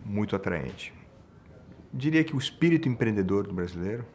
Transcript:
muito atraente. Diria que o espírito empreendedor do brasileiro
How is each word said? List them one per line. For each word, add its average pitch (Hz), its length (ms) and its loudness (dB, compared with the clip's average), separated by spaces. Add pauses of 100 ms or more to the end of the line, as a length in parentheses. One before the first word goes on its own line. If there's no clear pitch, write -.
muito 104 320 -2
atraente. 82 580 -4 (960)
Diria 156 320 2
que 156 120 -2
o 131 40 2
espírito 165 480 2
empreendedor 101 600 2
do 95 60 -8
brasileiro 90 600 -6